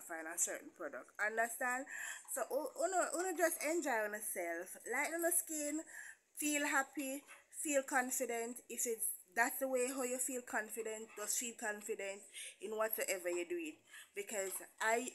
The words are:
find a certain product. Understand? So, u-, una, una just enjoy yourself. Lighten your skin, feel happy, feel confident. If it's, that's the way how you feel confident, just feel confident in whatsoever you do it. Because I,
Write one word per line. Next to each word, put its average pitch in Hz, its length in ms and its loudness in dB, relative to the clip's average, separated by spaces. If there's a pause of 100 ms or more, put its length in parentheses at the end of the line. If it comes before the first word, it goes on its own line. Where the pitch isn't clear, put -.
find 160 240 -6
a 175 80 -8
certain 185 400 0
product. 139 400 -8
Understand? 247 720 2 (400)
So, - 240 -2
u-, 285 240 2
una, 349 400 4
una 370 160 0
just 330 320 4
enjoy 269 480 2
yourself. 180 720 -4
Lighten 294 400 2
your 339 80 6
skin, 302 480 0 (560)
feel 294 320 2
happy, 277 560 0 (240)
feel 285 320 2
confident. 247 880 0
If 240 160 -2
it's, 226 240 0 (240)
that's 240 240 4
the 269 80 0
way 254 240 4
how 269 160 0
you 254 160 0
feel 247 240 -2
confident, 220 720 -4
just 208 240 0
feel 233 160 -4
confident 208 640 -4 (400)
in 214 160 -4
whatsoever 190 560 2
you 175 160 2
do 175 80 0
it. 156 240 -6 (320)
Because 196 400 -2 (240)
I, 233 380 4